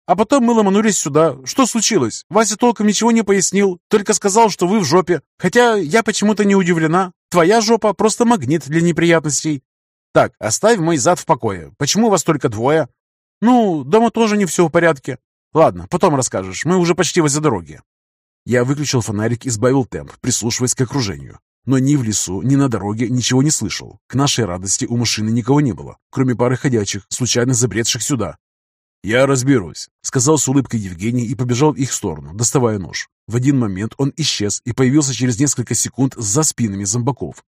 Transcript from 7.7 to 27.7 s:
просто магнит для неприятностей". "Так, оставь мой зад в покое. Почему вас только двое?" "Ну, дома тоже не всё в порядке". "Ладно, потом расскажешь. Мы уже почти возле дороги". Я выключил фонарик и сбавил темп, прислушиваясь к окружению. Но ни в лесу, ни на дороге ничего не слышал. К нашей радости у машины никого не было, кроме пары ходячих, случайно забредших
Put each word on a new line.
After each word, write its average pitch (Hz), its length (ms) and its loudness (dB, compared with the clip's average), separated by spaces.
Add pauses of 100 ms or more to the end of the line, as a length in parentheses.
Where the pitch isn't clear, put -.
просто 214 320 0
магнит 160 420 0
для 160 140 0
неприятностей". 160 840 0 (500)
"Так, 123 260 4
оставь 202 380 0
мой 165 200 0
зад 151 220 2
в - 60 -14
покое. 95 520 -4
Почему 208 320 0
вас 190 140 2
только 156 240 0
двое?" 131 420 0 (520)
"Ну, 208 420 2
дома 220 280 2
тоже 214 260 0
не 202 80 0
всё 170 220 2
в - 20 -8
порядке". 160 480 0 (360)
"Ладно, 107 360 2
потом 175 260 2
расскажешь. 95 480 -4
Мы 180 140 0
уже 175 180 2
почти 170 260 0
возле 151 200 0
дороги". 87 400 -4 (640)
Я 123 180 0
выключил 135 380 -2
фонарик 113 460 -4
и - 20 -2
сбавил 123 360 0
темп, 73 260 -12 (100)
прислушиваясь 123 540 -4
к - 60 -2
окружению. 98 580 -6 (260)
Но 131 140 2
ни 139 160 2
в 131 80 0
лесу, 98 400 -4
ни 135 120 2
на 139 140 2
дороге 107 400 -4
ничего 127 320 0
не 151 80 2
слышал. - 560 -6
К - 80 -12
нашей 127 320 0
радости 92 400 -4
у 120 120 -4
машины 110 340 -2
никого 120 300 2
не 123 120 0
было, 71 240 -14 (140)
кроме 131 240 0
пары 123 200 0
ходячих, 110 540 -4
случайно 123 460 -2
забредших 117 480 -2